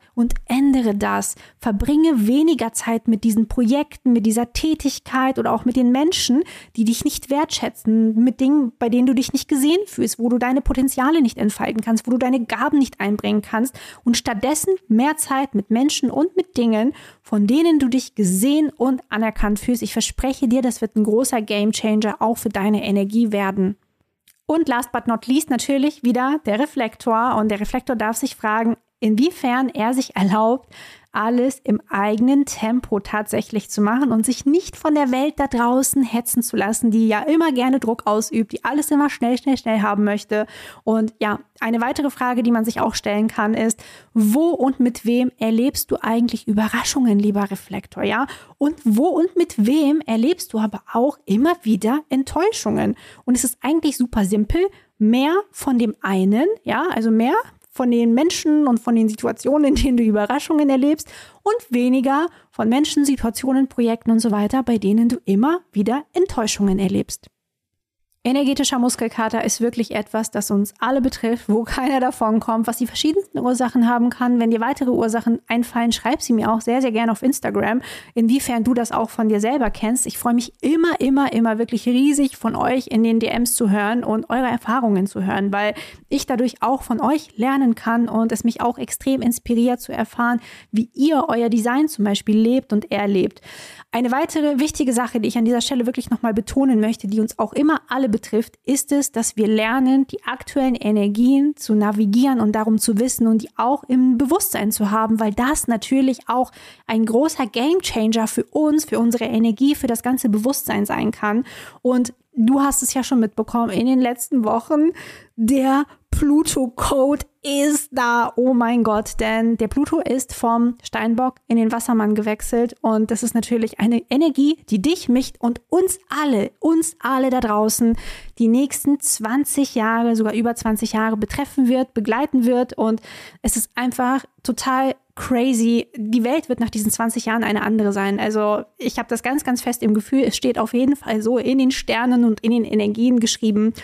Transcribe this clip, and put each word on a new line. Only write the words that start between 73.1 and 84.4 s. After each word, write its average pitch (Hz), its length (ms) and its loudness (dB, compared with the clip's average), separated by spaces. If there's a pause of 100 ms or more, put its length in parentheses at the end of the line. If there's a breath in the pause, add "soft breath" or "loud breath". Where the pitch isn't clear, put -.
Ursachen 247 480 2
haben 240 220 2
kann. 240 320 0
Wenn 226 100 2
dir 226 80 2
weitere 247 300 -2
Ursachen 233 580 0
einfallen, 233 460 0
schreib 254 280 -2
sie - 120 -2
mir 220 180 0
auch 226 80 0
sehr, 240 220 0
sehr 254 100 0
gerne 226 220 0
auf - 100 -4
Instagram, 240 580 -2 (340 loud breath)
inwiefern 233 500 0
du 247 80 2
das 240 180 0
auch - 180 -2
von 220 200 -2
dir 208 100 2
selber 240 320 0
kennst. 247 340 -2
Ich - 120 -8
freue - 160 0
mich 240 260 0
immer, 330 400 0
immer, 269 320 2
immer 226 280 0
wirklich 233 280 -4
riesig, 269 480 2
von 226 220 -4
euch 262 300 -2
in 226 160 0
den 226 180 2
D 226 60 0
Ms 233 280 -2
zu 220 140 0
hören 208 340 0
und 220 260 -4
eure 254 180 0